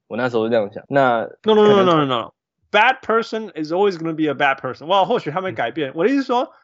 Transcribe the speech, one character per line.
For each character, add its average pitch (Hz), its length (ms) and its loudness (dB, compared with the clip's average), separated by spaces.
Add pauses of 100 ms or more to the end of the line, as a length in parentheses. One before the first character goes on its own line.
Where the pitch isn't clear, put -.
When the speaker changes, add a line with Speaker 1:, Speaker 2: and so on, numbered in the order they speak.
Speaker 1:
我 107 80 -10
那 123 120 -2
时 120 80 -4
候 110 80 0
是 113 60 -2
这 117 60 0
样 104 160 -2
想。 - 160 -14
那 127 400 2 (160)
Speaker 2:
No, 214 100 4
no, 214 80 6
no, - 0 -
no, 208 140 6
Speaker 1:
可 196 80 4
能 156 240 2
Speaker 2:
no, 127 60 -2
no. 110 180 -8 (380)
Bad 226 300 2
person 220 540 -4
is 156 180 -8
always 190 240 0
gonna 160 180 -6
be 156 100 -2
a 147 100 -2
bad 135 260 0
person. 131 260 -10
Well， 190 180 2
或 214 140 -2
许 160 120 -6
他 160 100 -4
没 190 120 -6
改 117 180 -4
变。 135 200 -6
Speaker 3:
嗯。 - 40 -18
Speaker 2:
我 160 100 -2
的 226 60 4
意 277 60 0
思 269 60 0
是 254 40 -6
说， 254 260 -2 (120)